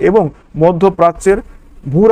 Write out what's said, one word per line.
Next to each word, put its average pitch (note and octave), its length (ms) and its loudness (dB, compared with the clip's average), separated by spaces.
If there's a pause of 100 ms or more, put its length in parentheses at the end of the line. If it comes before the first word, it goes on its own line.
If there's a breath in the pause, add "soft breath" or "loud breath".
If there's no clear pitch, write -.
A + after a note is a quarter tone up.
এবং G3 160 2 (380 soft breath)
মধ্যপ্রাচ্যের F3+ 760 0 (540 soft breath)
ভূ D#3+ 80 0 (120)